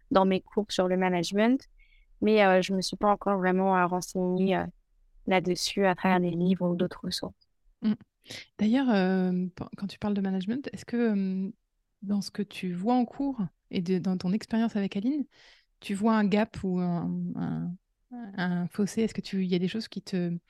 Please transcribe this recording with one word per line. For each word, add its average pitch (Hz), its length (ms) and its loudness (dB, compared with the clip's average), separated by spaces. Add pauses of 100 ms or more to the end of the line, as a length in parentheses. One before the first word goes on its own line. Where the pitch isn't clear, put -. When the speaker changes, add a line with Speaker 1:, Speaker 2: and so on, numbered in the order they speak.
(100)
Speaker 1:
dans 190 160 6
mes 190 160 2
cours - 280 -4
sur 185 160 2
le 180 120 2
management, 190 680 2 (560)
mais, 214 220 6
euh, 190 160 6
je 190 140 -2
me 185 80 0
suis - 160 -6
pas 208 120 4
encore 202 280 0
vraiment, 185 400 2
euh, 180 80 4
renseignée, 180 680 0
euh, 175 120 -2 (600)
là-dessus 185 600 0
à 185 80 4
travers 185 260 2
des 175 80 0
livres 175 400 2
ou 175 80 0
d'autres 175 260 -4
ressources. - 460 -8 (320)
Speaker 2:
Mm. 214 140 0 (640)
D'ailleurs, 247 320 2
euh, 185 560 2 (100)
p-, - 80 -8 (140)
quand 202 80 -8
tu - 120 -12
parles 208 140 -2
de 202 80 -2
management, 190 540 -4
est-ce - 100 -14
que, 233 320 0
euh, 190 340 -2 (520)
dans 202 180 -2
ce 180 100 -8
que - 120 -6
tu 185 320 -8
vois 190 180 0
en 247 140 2
cours 277 340 -4 (300)
et - 100 -2
de, 185 180 0
dans 185 200 -2
ton 180 160 -2
expérience 220 420 -2
avec 196 220 -2
Aline, 262 260 -2 (560)
tu - 140 -6
vois 214 200 2
un 214 120 4
gap 208 360 2
ou 185 160 0
un, 175 320 0 (260)
un, 170 360 -4 (640)
un 180 300 -2
fossé ? 202 340 -2
Est-ce 220 140 -2
que 190 80 -8
tu, 190 200 -4
il 185 80 -2
y 185 40 0
a 180 40 4
des 180 100 0
choses 220 200 -8
qui - 140 -12
te, 175 280 -2 (200)